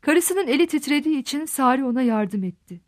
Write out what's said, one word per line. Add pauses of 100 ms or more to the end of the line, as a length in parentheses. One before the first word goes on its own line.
Karısının
eli
titrediği
için
Sari
ona
yardım
etti.